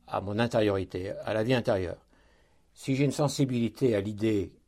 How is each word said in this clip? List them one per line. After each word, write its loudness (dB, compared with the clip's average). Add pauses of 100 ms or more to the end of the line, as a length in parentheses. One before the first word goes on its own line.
à -6
mon -6
intériorité, 0
à -6
la 0
vie 2
intérieure, 0 (760)
si -4
j'ai 2
une 2
sensibilité 0
à 2
l'idée 0 (160)